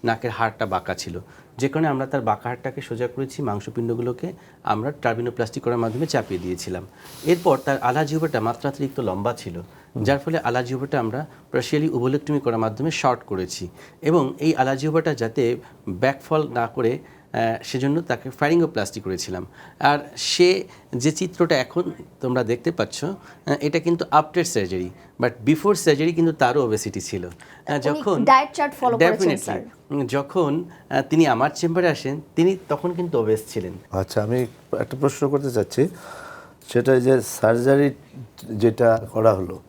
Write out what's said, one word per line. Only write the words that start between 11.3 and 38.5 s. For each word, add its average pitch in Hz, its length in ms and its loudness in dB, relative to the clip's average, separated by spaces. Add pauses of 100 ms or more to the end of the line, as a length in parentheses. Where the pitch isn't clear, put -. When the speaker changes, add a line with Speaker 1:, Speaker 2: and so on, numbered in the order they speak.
Speaker 1:
partially 156 380 0
uvulectomy 139 480 0
করার 120 180 0
মাধ্যমে 113 340 0
শর্ট 127 320 0
করেছি 92 440 -6 (340)
এবং 151 380 4
এই 156 160 2
আলা 131 200 2
জিহ্বাটা 156 380 0
যাতে 117 440 0 (320)
ব্যাকফল 135 580 0
না 117 200 0
করে, 123 320 0 (340)
আহ, 113 300 -2
সেজন্য 139 380 0
তাকে 131 280 -6
pharyngoplasty 147 720 0
করেছিলাম। 92 440 -6 (340)
আর 143 200 4 (160)
সে 180 480 4 (320)
যে 135 160 2
চিত্রটা 170 460 0
এখন 170 340 -2 (300)
তোমরা 127 220 0
দেখতে 120 280 -2
পাচ্ছ, - 320 -4
আহ, - 580 -6
এটা 151 180 0
কিন্তু 170 320 0
after 156 420 2
surgery, 90 360 -2 (300)
but 120 120 2 (140)
before 160 400 2
surgery 160 280 2
কিন্তু 165 200 2
তারও 131 300 2
ওবেসিটি 107 380 -2
ছিল। 90 240 -8
আহ, 90 60 -12 (380)
Speaker 2:
উনি 147 120 -2
Speaker 1:
যখন 226 440 0
Speaker 2:
ডায়েট 269 280 6
চার্ট 294 220 -2
ফলো 247 220 0
করেছেন, 170 140 6
Speaker 1:
Definitely। 170 320 0
Speaker 2:
স্যার। - 180 -6 (280)
Speaker 1:
উম, 143 180 -2
যখন, 143 560 0 (260)
আহ, 139 200 2
তিনি 156 180 6
আমার 127 280 4
চেম্বারে 175 320 2
আসেন, 143 340 -2 (140)
তিনি 180 220 4 (120)
তখন 175 240 -2
কিন্তু 170 260 -2
ওবেস 110 280 2
ছিলেন। 90 260 -6 (180)
Speaker 3:
আচ্ছা, 95 320 -2
আমি 123 220 0 (340)
একটা 117 200 -4
প্রশ্ন 139 300 0
করতে 139 220 0
চাচ্ছি, 117 360 0 (800)
সেটা 127 260 2
এই 127 80 6
যে 127 200 4
সার্জারি 127 680 2 (520)
যেটা 113 680 2